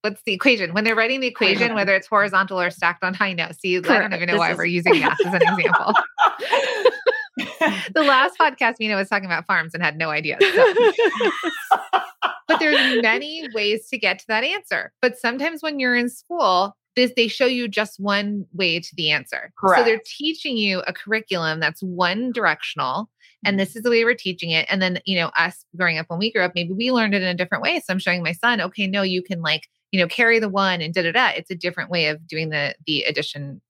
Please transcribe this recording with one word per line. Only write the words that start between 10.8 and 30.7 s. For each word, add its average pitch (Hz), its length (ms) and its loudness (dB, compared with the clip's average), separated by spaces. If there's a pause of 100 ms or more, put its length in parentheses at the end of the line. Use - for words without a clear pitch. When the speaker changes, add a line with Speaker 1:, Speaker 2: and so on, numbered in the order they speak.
Speaker 2:
<laughs> - 0 - (1160)
Speaker 1:
But 311 100 4
there's 269 440 2
many 285 520 0
ways 214 340 -2
to - 80 -6
get 196 220 -2
to - 100 -20
that 220 160 0
answer. 320 560 -6
But 247 160 2
sometimes 277 460 -4
when 302 180 -4
you're 247 160 2
in 240 140 0
school, 202 680 0 (200)
this, 247 200 4
they 233 120 4
show 254 180 0
you 247 220 0
just 208 300 -4
one 202 540 -2
way 170 280 0
to 170 160 -16
the 156 140 0
answer. - 420 -4 (140)
So 180 100 6
they're 160 80 6 (100)
Speaker 3:
Correct. 226 240 -8
Speaker 1:
teaching 311 400 -4
you 196 280 0
a 185 60 -6
curriculum 180 680 -4
that's 156 220 -2
one 185 500 -2
directional, 156 760 -2 (380)
and 202 120 2
this 190 120 0
Speaker 3:
Mm-hmm. - 80 -16
Speaker 1:
is 214 60 -12
the 240 60 2
way 226 140 4
we're 240 100 2
teaching 175 360 -6
it. 160 180 0
And 190 140 0
then, 180 240 -2
you 190 100 0
know, 170 200 0
us 170 280 -2 (120)
growing 170 220 0
up, 165 120 -6
when 170 80 -6
we 214 120 -2
grew 214 120 0
up, 180 120 0
maybe 175 200 -4
we 233 180 0
learned 226 220 2
it 196 80 0
in 185 60 -2
a 180 60 -2
different 180 280 -2
way. 330 180 0
So - 120 -8
I'm 185 60 -2
showing 180 240 -2
my 165 100 -2
son, 233 280 0
"Okay, 190 260 -4
no, 196 160 -2
you 180 200 0
can, 180 180 -6
like, 156 280 -2 (240)
you 190 80 0
know, 170 80 2
carry 233 300 4
the 220 120 0
one 185 320 0